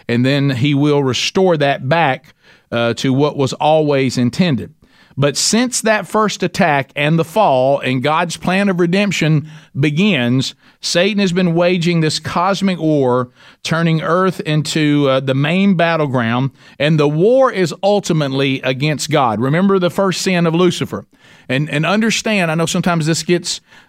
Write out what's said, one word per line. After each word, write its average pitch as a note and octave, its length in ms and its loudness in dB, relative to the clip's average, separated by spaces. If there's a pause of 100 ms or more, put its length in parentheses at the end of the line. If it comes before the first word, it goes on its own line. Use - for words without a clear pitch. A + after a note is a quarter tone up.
And A#2+ 180 2
then C#3 240 0
he C#3 240 0
will C#3+ 280 2
restore E3+ 540 0
that C#3 320 -2
back, D3+ 460 0 (360)
uh, A#2 240 0
to C3+ 180 -2
what C#3+ 240 0
was C3 180 -2
always D3 640 0
intended. B2 560 0 (400)
But C#3+ 220 0
since A#3+ 460 -2
that G#3 240 -2
first G#3+ 360 -2
attack D#3+ 540 0
and D3+ 220 0
the D#3+ 60 0
fall C#3 560 2
and B2+ 220 -2
God's D#3+ 360 -2
plan G3 320 0
of F3+ 100 -2
redemption E3+ 640 0 (320)
begins, C#3+ 760 0 (260)
Satan G3 380 0
has F#3 160 0
been F3+ 200 2
waging F3 460 2
this D#3 180 0
cosmic F#3+ 600 -2
war, B2+ 520 0 (320)
turning E3 380 0
earth F3+ 400 0
into, D3+ 680 0
uh, C3+ 100 2
the C3+ 140 -2
main F3+ 420 2
battleground, C3+ 760 0 (280)
and D3+ 200 2
the D3 80 4
war A3 460 2
is F#3 300 -2
ultimately C#3 800 0
against C3 480 -2
God. B2+ 280 2
Remember F3+ 400 2
the F3 120 0
first G3 320 -2
sin F3 240 0
of D#3+ 80 0
Lucifer. E3 520 -2 (420)
And, C#3+ 200 -2
and D3 160 -2
understand, G#3 640 0
I D#3 40 -2
know E3 120 0
sometimes E3+ 400 -2
this D#3+ 160 0
gets, F3 380 -2 (280)